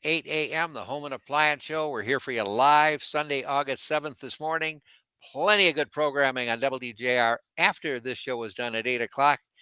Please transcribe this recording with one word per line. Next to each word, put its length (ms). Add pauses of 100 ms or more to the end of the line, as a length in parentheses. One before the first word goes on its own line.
eight 240
A 260
M, 200
the 80
Home 240
and 100
Appliance 480
Show. 280
We're 120
here 160
for 140
you 100
live 640
Sunday, 400
August 420
seventh 320
this 220
morning. 400 (520)
Plenty 360
of 60
good 180
programming 560
on 120
W 340
J 240
R 220 (180)
after 420
this 160
show 280
is 100
done 200
at 120
eight 160
o'clock. 360 (240)